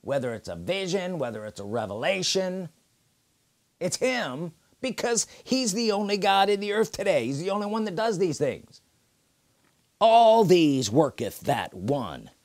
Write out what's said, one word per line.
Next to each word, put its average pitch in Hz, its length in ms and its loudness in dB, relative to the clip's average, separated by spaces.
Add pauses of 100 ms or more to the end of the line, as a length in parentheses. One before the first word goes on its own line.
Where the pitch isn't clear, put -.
Whether 127 340 -4
it's 101 140 -12
a 87 80 -10
vision, 180 640 -4
whether 110 260 -6
it's 107 160 -14
a 101 40 -10
revelation, 170 1040 -4 (1120)
it's - 160 -4
him, 175 560 -4 (280)
because 233 460 -2 (160)
he's 254 300 -2
the 220 200 -2
only 202 240 -2
God 196 320 2
in 202 120 0
the 202 120 -4
earth 214 200 0
today. 175 340 0
He's 139 140 -4
the 185 100 -4
only 208 160 -4
one 220 180 -4
that 190 120 -6
does 220 220 -2
these 170 200 0
things. 123 420 -6 (1200)
"All 226 440 8
these 147 460 4
worketh 123 500 0
that 104 340 -2
one 92 560 -4 (140)